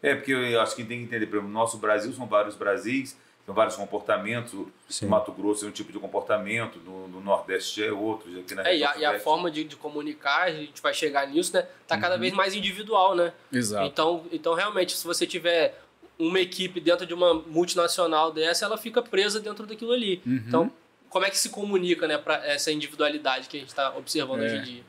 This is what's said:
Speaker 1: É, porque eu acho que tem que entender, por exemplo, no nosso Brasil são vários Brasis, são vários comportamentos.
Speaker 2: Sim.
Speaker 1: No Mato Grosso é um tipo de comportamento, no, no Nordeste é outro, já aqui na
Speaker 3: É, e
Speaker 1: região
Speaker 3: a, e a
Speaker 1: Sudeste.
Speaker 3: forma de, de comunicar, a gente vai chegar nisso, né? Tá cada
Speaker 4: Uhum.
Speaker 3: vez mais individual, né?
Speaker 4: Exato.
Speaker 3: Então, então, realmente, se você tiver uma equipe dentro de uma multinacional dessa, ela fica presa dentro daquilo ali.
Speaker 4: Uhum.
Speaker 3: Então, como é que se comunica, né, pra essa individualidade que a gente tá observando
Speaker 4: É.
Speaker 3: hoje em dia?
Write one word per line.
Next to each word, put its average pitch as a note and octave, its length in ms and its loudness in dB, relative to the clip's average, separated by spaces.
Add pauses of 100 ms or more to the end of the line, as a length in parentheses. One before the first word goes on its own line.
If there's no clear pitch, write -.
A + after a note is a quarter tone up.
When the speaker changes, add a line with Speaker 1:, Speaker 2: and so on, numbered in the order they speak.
Speaker 1:
É, C#3+ 140 2
porque - 160 -6
eu B2 300 2
acho A2 160 0
que B2 80 -8
tem A#2 140 -8
que A#2+ 80 -10
entender, A2+ 200 -2
por G#2 120 -2
exemplo, G2+ 100 -6
no G#2 100 -6
nosso A#2 180 2
Brasil G#2+ 360 0
são B2 120 -10
vários G#2 300 2
Brasis, G#2 640 -2 (260)
são G2+ 80 -12
vários G#2+ 220 4
comportamentos. G#2 800 -4 (360)
Speaker 2:
Sim. - 180 -6
Speaker 1:
No G2+ 40 0
Mato G#2 220 2
Grosso G#2 320 -2
é G#2 40 -8
um G2+ 40 -12
tipo - 180 -10
de - 80 -10
comportamento, G#2 840 -2
no, F#2+ 240 -14
no F#2 120 -14
Nordeste F#2+ 640 0
é A2 80 0
outro, G#2 420 -4
já F2+ 60 -10
aqui F2+ 160 -10
na F#2+ 80 -6
Speaker 3:
É, F3+ 140 4
e - 20 2
Speaker 1:
região C#3+ 120 2
Speaker 3:
a, - 20 0
e C#3+ 120 -2
a D3 40 4
Speaker 1:
Sudeste. - 160 -2
Speaker 3:
forma E3 260 2
de, D3+ 140 -6
de D3 100 -16
comunicar, D3 680 -2
a F3+ 100 0
gente D3 280 -10
vai C#3+ 140 0
chegar C#3 320 0
nisso, C#3+ 260 0
né? F#3 140 2 (180)
Tá D#3+ 140 0
cada F3 160 2
Speaker 4:
Uhum. F3 60 -2
Speaker 3:
vez F3+ 120 0
mais G3 220 2
individual, G3 600 4
né? E3+ 160 2 (200)
Speaker 4:
Exato. G#2 340 0
Speaker 3:
Então, E3 440 2
então, E3 240 0
realmente, F#3 420 0
se - 80 -6
você E3+ 220 0
tiver E3 500 2 (400)
uma E3+ 220 2
equipe F#3 400 -2
dentro F3 260 2
de E3+ 80 -8
uma F3 220 6
multinacional E3 960 2
dessa, E3 360 0
ela G#3+ 120 -2
fica A#3 240 0
presa G#3 380 0
dentro G#3 260 -10
daquilo A3+ 240 -6
ali. G#3+ 340 0
Speaker 4:
Uhum. C3 220 0
Speaker 3:
Então, E3 260 2 (360)
como F#3 180 2
é G3 40 2
que F#3+ 60 -2
se - 120 0
comunica, F3+ 580 0
né, D3+ 100 0
pra D3+ 300 0
essa D3 240 0
individualidade D3 760 -2
que - 80 -12
a C#3+ 40 -8
gente C3 140 -16
tá C3+ 220 0
observando C3 460 -4
Speaker 4:
É. - 20 0
Speaker 3:
hoje A2+ 140 -2
em A2 40 -8
dia? A#2+ 260 -14